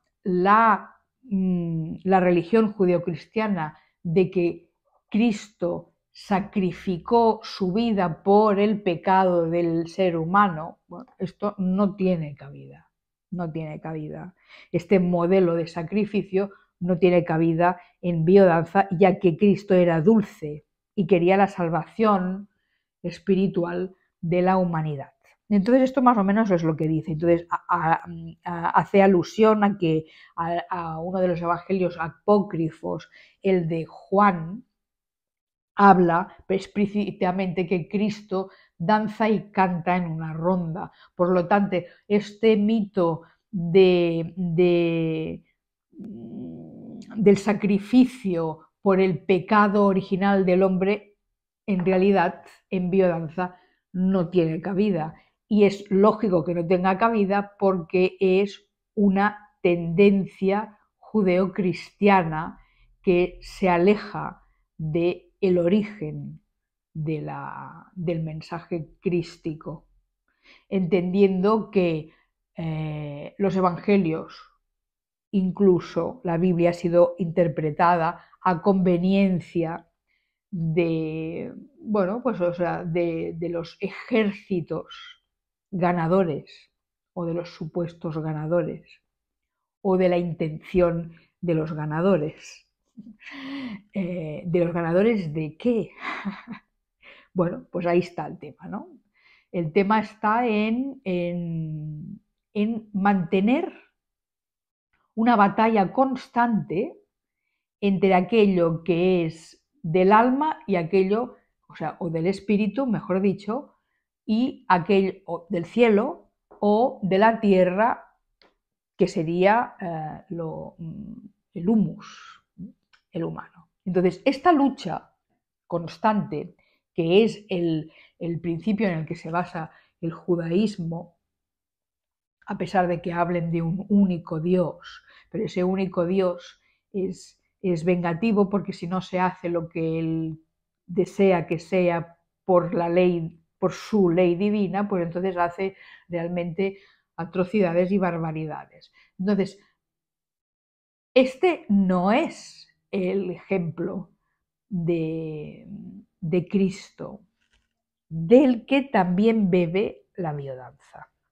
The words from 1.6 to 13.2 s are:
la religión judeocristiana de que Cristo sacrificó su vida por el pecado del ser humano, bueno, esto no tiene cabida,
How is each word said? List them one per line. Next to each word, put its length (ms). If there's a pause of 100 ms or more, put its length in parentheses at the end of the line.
la 160
religión 540
judeocristiana 1040 (240)
de 300
que 400 (360)
Cristo 840 (180)
sacrificó 1300
su 300
vida 500
por 360
el 220
pecado 680
del 380
ser 300
humano, 680
bueno, 300
esto 400
no 380
tiene 400
cabida, 560 (400)